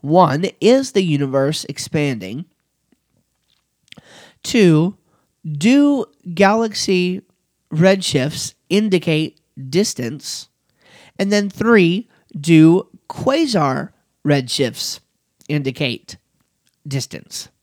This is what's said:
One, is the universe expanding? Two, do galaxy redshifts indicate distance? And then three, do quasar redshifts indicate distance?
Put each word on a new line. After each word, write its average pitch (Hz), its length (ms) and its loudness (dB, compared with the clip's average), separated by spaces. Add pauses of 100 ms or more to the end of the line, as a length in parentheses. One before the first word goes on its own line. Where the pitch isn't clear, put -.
One, 156 460 2 (140)
is 254 320 2
the 196 100 0
universe 139 640 -2
expanding? 139 800 -6 (2000)
Two, 175 540 2 (500)
do 247 600 2 (280)
galaxy 196 880 0 (500)
redshifts 160 800 0 (140)
indicate 175 720 0 (280)
distance? 143 800 -6 (680)
And 196 140 -2
then 208 180 -2
three, 208 580 2 (300)
do 160 500 4 (200)
quasar 226 840 -2 (340)
redshifts 135 760 -4 (480)
indicate 135 680 -6 (680)
distance? - 640 -10 (140)